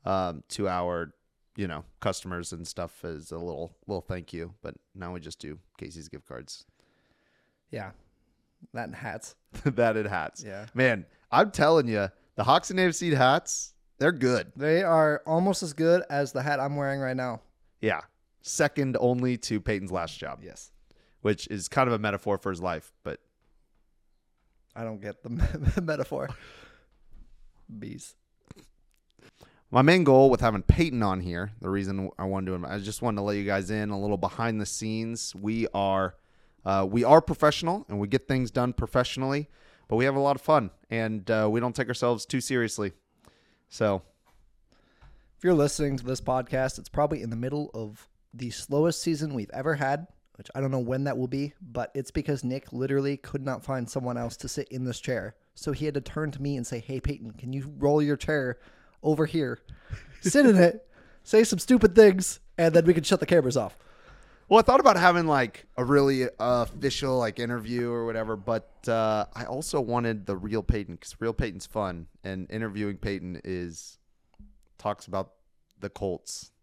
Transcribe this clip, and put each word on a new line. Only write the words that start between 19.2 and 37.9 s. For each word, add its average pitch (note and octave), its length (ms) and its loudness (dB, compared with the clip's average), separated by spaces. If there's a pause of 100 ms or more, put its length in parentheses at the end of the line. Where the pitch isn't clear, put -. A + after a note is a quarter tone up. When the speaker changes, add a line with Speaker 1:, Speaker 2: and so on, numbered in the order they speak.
Speaker 1:
to A2 220 -4
Peyton's F#2+ 320 -4
last E2+ 280 -6
job. C#2 240 -12
Speaker 2:
Yes. - 280 -20 (500)
Speaker 1:
Which G#2 260 -2
is G2 200 -8
kind C3 200 2
of A#2+ 60 0
a G#2+ 60 -2
metaphor G2+ 380 -2
for G2 120 -6
his E2+ 120 -6
life, E2+ 320 -6 (100)
but D#2 160 -10 (1600)
Speaker 2:
I A2+ 80 -12
don't A2 180 -10
get G#2 220 -14
the B2 60 -14
<laughs> - 0 -
me-, A#2+ 120 -2 (420)
metaphor. C#3 460 -6 (1500)
Bees. - 380 -16 (1500)
Speaker 1:
My B2+ 140 4
main F3 220 8
goal C3+ 240 10
with A#2+ 120 4
having G#2+ 220 0
Peyton C3 400 2
on F#2+ 160 0
here, F2+ 320 -6 (100)
the F2+ 80 -6
reason G2 480 -4
I F#2 80 -8
wanted F#2+ 360 -4
to, F2 60 -10
I G2 120 -8
just G2+ 220 -10
wanted A2+ 160 -2
to G2+ 60 -4
let G#2 140 -2
you G2+ 80 -4
guys G2 240 -2
in G#2+ 200 -4
a G2+ 100 -6
little G#2 180 -2
behind A2 440 -4
the G2 40 -4
scenes. A2+ 720 -8
We A2 380 -2
are, F#2+ 420 0 (500)
uh, G2 240 2
we A#2+ 140 2
are D3+ 180 10
professional E3 680 0
and G#2 100 -4